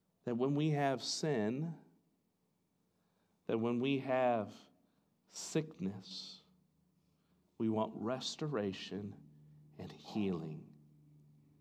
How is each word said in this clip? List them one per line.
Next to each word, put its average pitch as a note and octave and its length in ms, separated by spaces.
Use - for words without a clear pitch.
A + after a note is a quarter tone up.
That A#2+ 120
when C#3 180
we D3+ 160
have C#3 320
sin, C#3+ 720
that A2+ 120
when A#2+ 220
we C#3 180
have B2+ 480
sickness, - 1080
we A2+ 100
want G#2+ 260
restoration G#2 1160
and - 140
healing. E2 720